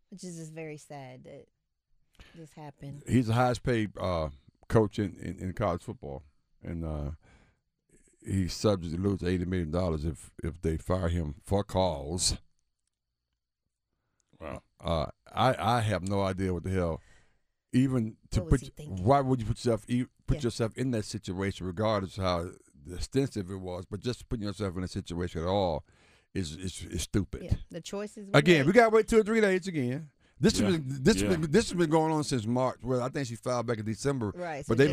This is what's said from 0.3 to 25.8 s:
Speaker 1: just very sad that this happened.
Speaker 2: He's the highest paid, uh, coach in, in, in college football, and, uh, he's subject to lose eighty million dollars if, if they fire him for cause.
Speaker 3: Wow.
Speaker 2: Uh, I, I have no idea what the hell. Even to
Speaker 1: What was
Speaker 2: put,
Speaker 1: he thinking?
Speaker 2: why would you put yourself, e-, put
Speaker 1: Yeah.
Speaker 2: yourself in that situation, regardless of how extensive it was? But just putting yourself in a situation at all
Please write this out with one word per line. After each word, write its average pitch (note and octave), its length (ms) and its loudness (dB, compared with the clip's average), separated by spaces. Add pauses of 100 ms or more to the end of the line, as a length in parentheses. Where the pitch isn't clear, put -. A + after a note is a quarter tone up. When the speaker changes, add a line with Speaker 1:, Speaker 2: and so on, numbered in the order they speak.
Speaker 1:
just D#3+ 160 -12
very D#3 240 -10
sad C3+ 480 -16
that - 220 -18 (880)
this E3 180 -20
happened. C#3+ 560 -14
Speaker 2:
He's B2+ 200 4
the A2+ 40 2
highest B2 300 2
paid, A2+ 360 0
uh, F2 300 -2 (400)
coach A2 300 4
in, G2+ 200 -2
in, F2+ 200 -8
in F#2 160 -6
college F2+ 280 0
football, C#2 420 -12 (380)
and, E2+ 220 -6
uh, D2 260 -4 (1120)
he's F#2 300 0
subject F2+ 420 0
to F2 60 -2
lose G2 220 0
eighty F2 240 0
million F2 240 -2
dollars E2 340 0
if, - 260 -6 (140)
if E2 160 -6
they E2 160 0
fire F#2 320 -2
him E2 340 -2
for G2 220 0
cause. E2+ 720 -2 (2000)
Speaker 3:
Wow. D2+ 220 -12 (200)
Speaker 2:
Uh, D#2+ 240 0 (280)
I, A#2 420 2
I A#2+ 40 2
have G2+ 260 0
no G2 160 0
idea F#2+ 300 0
what E2+ 120 -4
the F#2 60 -4
hell. F2 300 0 (720)
Even B2+ 440 2 (140)
to - 120 2
Speaker 1:
What D#3+ 100 2
was C3+ 80 4
Speaker 2:
put, - 60 -14
Speaker 1:
he - 100 -16
thinking? F#2+ 280 -6
Speaker 2:
why C#3 160 6
would C3 200 2
you G#2+ 60 -4
put A2 120 -2
yourself, A2+ 300 0
e-, B2 160 0 (220)
put C#3 120 2
Speaker 1:
Yeah. D3 60 -10
Speaker 2:
yourself A2+ 320 0
in C3 160 0
that G#2+ 120 0
situation, F#2+ 640 -4
regardless F#2+ 500 0
of F#2+ 80 -2
how F2+ 260 0 (440)
extensive G#2 560 -2
it G2 80 -8
was? F#2 320 -8
But G2 100 -8
just - 280 -6
putting G#2+ 180 -6
yourself G2 300 -4
in F#2 80 -4
a F2 40 -4
situation F2 540 -6
at E2+ 60 -2
all F#2 360 0 (500)